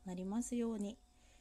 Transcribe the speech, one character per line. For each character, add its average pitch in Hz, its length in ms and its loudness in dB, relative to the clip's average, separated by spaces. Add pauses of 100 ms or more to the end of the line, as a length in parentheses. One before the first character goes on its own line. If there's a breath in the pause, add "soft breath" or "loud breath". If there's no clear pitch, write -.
な 185 80 -4
り 185 120 -2
ま 208 160 2
す 247 140 -2
よ 233 180 2
う 220 40 0
に。 202 200 -2 (440 loud breath)